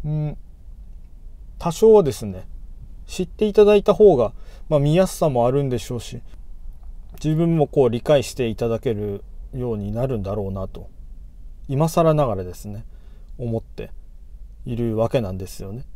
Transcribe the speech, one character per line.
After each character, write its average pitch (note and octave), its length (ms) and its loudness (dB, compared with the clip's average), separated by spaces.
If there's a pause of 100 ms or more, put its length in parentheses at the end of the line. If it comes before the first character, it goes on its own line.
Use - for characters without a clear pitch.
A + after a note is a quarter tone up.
う - 20 -4
ん、 D3+ 300 -2 (1200)
多 F3 120 -2
少 A3 220 6
は G#3 100 10
で C3+ 100 2
す - 120 -8
ね、 F#2 240 -8 (580)
知 - 180 -4
っ - 20 -6
て - 180 -2
い G#3 80 0
た G#3 140 8
だ G#3 80 8
い G3+ 80 6
た G#3 100 4
方 F#3+ 240 8
が、 A2+ 160 2 (380)
ま D3+ 80 4
あ、 - 20 6
見 D3 160 4
や F#3 100 6
す - 120 -6
さ E3 100 4
も A#2+ 180 4
あ B2+ 40 4
る C#3 120 2
ん C#3 60 0
で B2 100 0
し - 140 -6
ょ B2 40 -4
う A2+ 40 -6
し、 - 220 -10 (1000)
自 D#3 140 2
分 E3+ 220 4
も D3 80 4
こ C#3 180 4
う A#2+ 60 4
理 A#2 100 -2
解 D3 220 4
し - 100 -6
て B2+ 140 -2
い A2 100 -2
た A#2 120 -2
だ A2+ 100 0
け A#2 160 -2
る G2+ 280 -4 (300)
よ B2 200 -4
う A2 40 -2
に G#2 160 -4
な A#2+ 140 -2
る B2+ 100 -2
ん G#2 60 -4
だ F#2+ 120 -4
ろ G#2 100 -4
う F#2+ 80 -6
な F#2+ 160 -6
と、 - 200 -12 (800)
今 C#3+ 200 2
更 E3 260 4
な D3 120 4
が G#2 100 -2
ら F#2+ 80 -4
で F2+ 100 -10
す - 120 -14
ね、 G#2 200 -10 (500)
思 A#2 220 -4
っ - 40 -6
て - 280 -12 (760)
い B2 100 -6
る A2+ 220 -2
わ A2+ 140 2
け C3+ 100 2
な F#2+ 120 -4
ん F#2+ 60 -6
で F#2 80 -8
す - 160 -12
よ G2+ 100 -10
ね。 B2+ 120 -10 (120)